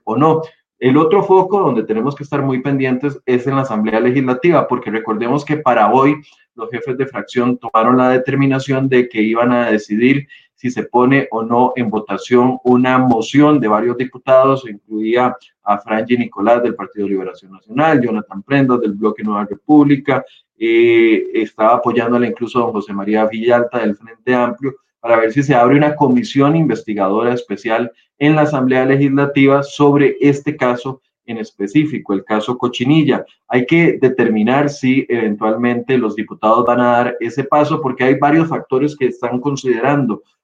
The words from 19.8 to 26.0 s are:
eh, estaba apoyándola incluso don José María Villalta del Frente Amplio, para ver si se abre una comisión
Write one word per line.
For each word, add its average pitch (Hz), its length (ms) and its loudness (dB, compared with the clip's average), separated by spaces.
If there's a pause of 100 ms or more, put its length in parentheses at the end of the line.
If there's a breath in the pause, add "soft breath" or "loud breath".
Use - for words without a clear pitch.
eh, 113 760 2
estaba 110 400 0
apoyándola 120 500 0
incluso 113 340 -4
don 120 120 -2
José 104 200 -8
María 104 340 -2
Villalta 120 540 0
del 107 160 -4
Frente - 380 -6
Amplio, 123 440 -4 (220)
para 117 200 2
ver 113 120 2
si 139 120 0
se 139 100 0
abre 123 240 4
una 147 180 2
comisión 139 600 0